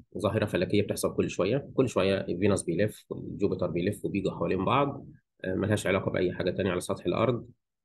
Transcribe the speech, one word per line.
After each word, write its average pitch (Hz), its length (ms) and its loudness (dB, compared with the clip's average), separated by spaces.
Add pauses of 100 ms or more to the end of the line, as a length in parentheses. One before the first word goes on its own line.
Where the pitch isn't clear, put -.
(180)
ظاهرة 101 280 2
فلكية 92 360 2
بتحصل 92 340 -2
كل 90 140 2
شوية، 113 440 0
كل 131 140 4
شوية 95 380 2
فينوس 92 360 2
بيلف 90 480 -2
وجوبيتر 87 600 -2
بيلف 87 340 -2
وبيجوا 87 280 0
حوالين 92 320 0
بعض، 131 420 0 (380)
آه، 92 100 -2
ملهاش 98 320 0
علاقة 92 240 2
بأي 90 220 0
حاجة 90 180 -2
تانية 95 200 0
على 87 100 0
سطح - 260 -6
الأرض. 110 420 0 (360)